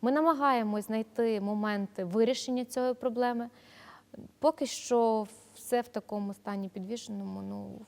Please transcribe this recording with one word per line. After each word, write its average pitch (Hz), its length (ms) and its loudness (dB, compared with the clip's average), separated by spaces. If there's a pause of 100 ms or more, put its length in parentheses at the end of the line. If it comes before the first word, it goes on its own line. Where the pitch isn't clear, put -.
Ми 233 100 4
намагаємось 269 720 4
знайти 220 560 0
моменти 208 640 -2
вирішення 240 600 2
цієї 254 280 0
проблеми. 240 560 0 (920)
Поки 302 260 2
що 226 640 2 (280)
все - 260 0
в 233 60 -8
такому 202 460 -6
стані 196 360 -6
підвішеному, 196 720 -8
ну, 196 460 -10